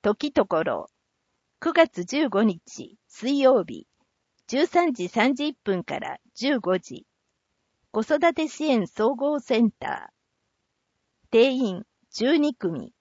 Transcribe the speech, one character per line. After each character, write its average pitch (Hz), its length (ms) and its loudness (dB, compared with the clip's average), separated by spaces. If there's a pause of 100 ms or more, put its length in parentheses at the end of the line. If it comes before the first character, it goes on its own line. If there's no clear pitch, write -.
時 220 320 -2
と - 140 2
こ 160 180 0
ろ、 107 260 -6 (680)
九 330 120 -4
月 320 320 2
十 277 260 -2
五 196 120 2
日 - 540 -4 (100)
水 277 320 -4
曜 262 260 6
日、 110 220 -14 (600)
十 285 200 0
三 349 280 2
時 180 140 -4
三 233 260 2
十 277 100 -6
一 302 100 -4
分 185 300 -4
か 143 160 -8
ら 135 180 -10 (160)
十 269 240 -2
五 185 200 0
時。 - 280 -14 (840)
子 220 100 -4
育 320 320 2
て 311 160 -2
支 - 160 -8
援 247 220 2
総 226 280 0
合 277 260 -2
セ 226 200 0
ン 233 100 4
タ - 400 -10 (1160)
ー。 - 40 -18
定 240 220 6
員 220 320 -4 (260)
十 277 280 0
二 294 160 0
組。 160 460 -6